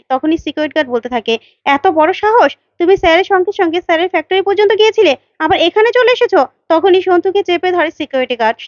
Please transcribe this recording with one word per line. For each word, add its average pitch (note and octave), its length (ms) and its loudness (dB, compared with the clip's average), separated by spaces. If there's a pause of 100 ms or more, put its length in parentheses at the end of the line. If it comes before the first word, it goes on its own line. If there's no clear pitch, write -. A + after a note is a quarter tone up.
তখনই D#4 300 -2
সিকিউরিটি D4+ 380 -6
গার্ড A3 140 -2
বলতে A#3+ 180 -4
থাকে, A3+ 260 -4 (320)
"এত C#4 200 0
বড় D#4+ 260 2
সাহস, G#4+ 380 2 (260)
তুমি F4+ 200 2
স্যারের F4+ 300 2
সঙ্গে F#4+ 260 0
সঙ্গে E4+ 280 -2
স্যারের F4 280 -2
ফ্যাক্টরি F#4 340 -2
পর্যন্ত G4+ 360 0
গিয়েছিলে, G#4 340 2 (260)
আবার D#4+ 200 0
এখানে G4+ 340 2
চলে B4 200 2
এসেছো?" A4+ 280 0 (280)
তখনই F4 340 2
সন্তুকে F#4 400 0
চেপে F4+ 300 -2
ধরে E4 180 -2
সিকিউরিটি B3+ 460 -6
গার্ড। A3+ 200 -2 (100)